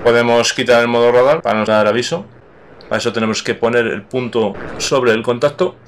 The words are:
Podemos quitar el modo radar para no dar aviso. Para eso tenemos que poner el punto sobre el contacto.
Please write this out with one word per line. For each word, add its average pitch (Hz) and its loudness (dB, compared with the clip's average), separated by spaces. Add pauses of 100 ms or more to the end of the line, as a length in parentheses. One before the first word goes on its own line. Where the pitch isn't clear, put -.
Podemos 120 2
quitar 120 2
el 120 0
modo 120 2
radar 135 2
para 107 -2
no 107 0
dar 107 2
aviso. 123 -2 (640)
Para 110 -4
eso 117 -2
tenemos 110 -2
que 113 -4
poner 117 0
el 104 -6
punto 113 -4 (240)
sobre 123 0
el 113 0
contacto. 139 -2 (120)